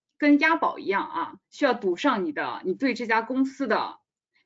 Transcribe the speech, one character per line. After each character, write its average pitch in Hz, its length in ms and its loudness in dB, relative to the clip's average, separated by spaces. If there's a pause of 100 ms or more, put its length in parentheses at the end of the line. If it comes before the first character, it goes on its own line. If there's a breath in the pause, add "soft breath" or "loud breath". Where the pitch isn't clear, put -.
(180)
跟 294 220 6
押 320 160 2
宝 - 240 -2
一 - 80 -12
样 190 160 0
啊， - 300 -6 (180)
需 - 140 0
要 247 100 4
赌 180 200 -2
上 226 300 0
你 156 60 -4
的， 139 340 -6
你 185 80 0
对 240 220 0
这 240 100 -6
家 226 160 2
公 262 240 0
司 269 220 -4
的 160 320 -2 (460)